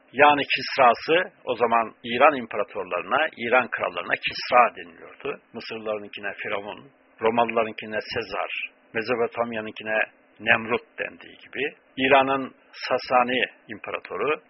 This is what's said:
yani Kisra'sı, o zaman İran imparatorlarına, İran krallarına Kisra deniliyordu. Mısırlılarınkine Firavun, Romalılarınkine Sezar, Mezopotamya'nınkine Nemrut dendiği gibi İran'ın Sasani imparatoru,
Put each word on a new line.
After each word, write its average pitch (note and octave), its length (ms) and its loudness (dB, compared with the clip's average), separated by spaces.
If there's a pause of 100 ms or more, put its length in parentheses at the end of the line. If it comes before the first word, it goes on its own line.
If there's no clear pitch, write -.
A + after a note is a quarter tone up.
(120)
yani C#3+ 300 6 (120)
Kisra'sı, C#3 760 2 (140)
o B2 120 -4
zaman A#2 380 2 (100)
İran B2 320 4
imparatorlarına, G#2 920 -4 (100)
İran A#2 320 2
krallarına F#2+ 460 -4
Kisra - 640 2
deniliyordu. F2 640 -12 (120)
Mısırlılarınkine G#2+ 800 -8
Firavun, G2+ 560 -8 (300)
Romalılarınkine A2+ 800 0
Sezar, G2 680 -6 (240)
Mezopotamya'nınkine A2 1040 -2 (420)
Nemrut A2+ 580 0
dendiği - 380 -12
gibi - 380 -8 (220)
İran'ın C3+ 580 2 (180)
Sasani B2 720 0 (240)
imparatoru, G2+ 800 -6